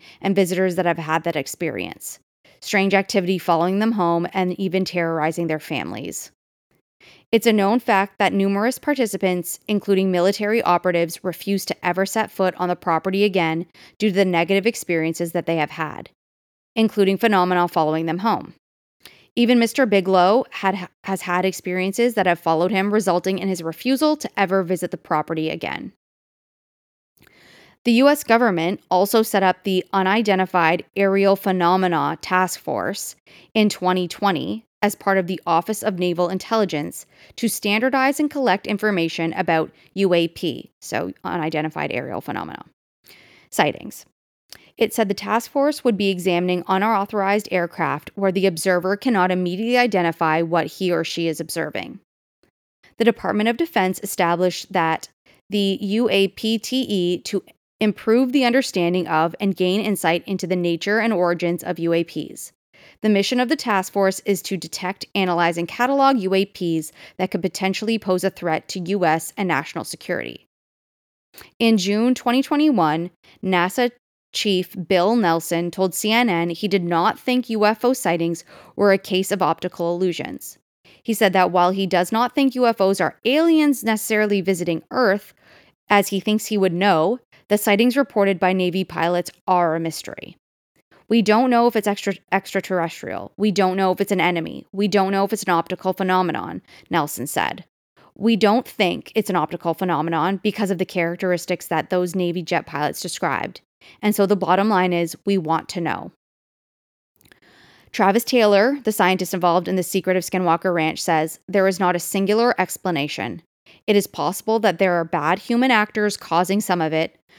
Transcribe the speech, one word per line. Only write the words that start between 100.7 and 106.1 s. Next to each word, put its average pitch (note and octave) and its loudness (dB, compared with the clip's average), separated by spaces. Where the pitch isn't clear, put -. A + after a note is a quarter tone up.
of F3+ -2
the F3+ -2
characteristics F3 -2
that D#3 -2
those F3+ 0
Navy F3+ -2
jet E3 -2
pilots - -4
described. - -6
And G#3 0
so G3+ 4
the G3 2
bottom F#3 2
line F3+ 2
is, E3+ -2
we G3+ 2
want D#3+ -2
to F3 -6
know." - -6